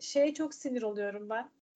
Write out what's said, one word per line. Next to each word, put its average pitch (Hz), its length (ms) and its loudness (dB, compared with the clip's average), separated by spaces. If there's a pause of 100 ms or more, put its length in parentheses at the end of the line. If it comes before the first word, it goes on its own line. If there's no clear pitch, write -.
şeye 294 340 4
çok 311 200 -2
sinir 247 280 -2
oluyorum 208 480 -2
ben. 226 200 -4 (260)